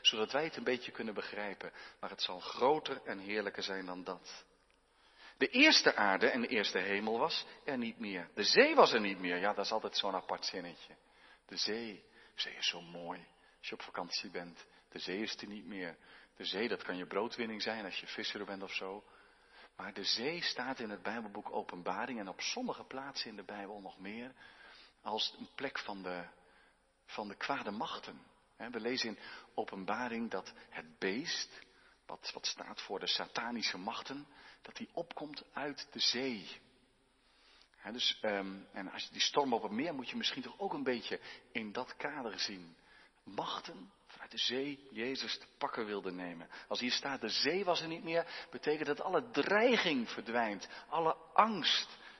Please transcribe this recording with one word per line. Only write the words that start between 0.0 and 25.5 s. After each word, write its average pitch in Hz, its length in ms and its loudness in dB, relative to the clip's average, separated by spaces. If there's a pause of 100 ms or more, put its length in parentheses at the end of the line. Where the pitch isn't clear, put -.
zodat 107 300 4
wij 143 120 2
het 160 120 -4
een 143 80 -6
beetje 123 280 0
kunnen 110 220 -6
begrijpen. 101 580 -6 (280)
Maar 95 100 -6
het 95 120 -8
zal 92 180 -2
groter 135 640 2
en 101 140 -4
heerlijker 101 440 -2
zijn 95 220 -4
dan 90 180 -8
dat. - 420 -10 (920)
De 135 100 4
eerste 277 480 8
aarde 104 340 8
en 120 120 4
de 117 60 2
eerste 101 300 2
hemel 101 420 2
was 160 260 0 (200)
er 143 120 0
niet 117 220 -2
meer. 95 340 -4
De 104 100 0
zee 277 320 8
was 208 180 12
er 117 80 6
niet 98 180 0
meer. 90 180 2
Ja, 101 160 4
dat 98 120 0
is - 60 -2
altijd 110 260 0
zo'n 95 180 2
apart 90 300 -2
zinnetje. 87 500 -8 (500)
De 95 120 -12
zee, 107 460 -2 (320)
de - 60 -2
zee - 140 -4
is - 120 -2
zo 87 140 -2
mooi 87 440 -8 (340)
als - 80 -10
je - 60 -6
op - 80 -8
vakantie - 480 -6
bent. 87 360 -8 (240)
De - 100 -10
zee 92 220 -2
is 107 200 -4
er 104 60 -10
niet 104 180 -10
meer. 92 320 -8 (380)
De 98 100 -8
zee, 98 220 0
dat 101 160 -2
kan 92 140 -4
je 90 80 -4
broodwinning 110 560 -2
zijn 110 240 -2
als 92 140 -4
je - 80 -8
visser 104 380 -4
bent 98 180 -6
of 92 100 -6
zo. 98 300 -4 (760)
Maar 95 160 -8
de 98 100 -6
zee 147 380 0
staat 127 380 -2
in 113 100 -4
het 101 140 -8
Bijbelboek 107 480 -6
Openbaring 101 680 -2
en 98 80 -6
op - 140 -6
sommige 220 420 -2
plaatsen 135 460 -6
in 107 60 -12
de 101 80 -8
Bijbel 104 360 -8
nog 95 200 -14
meer 113 340 -8 (680)
als 107 380 0
een - 160 -10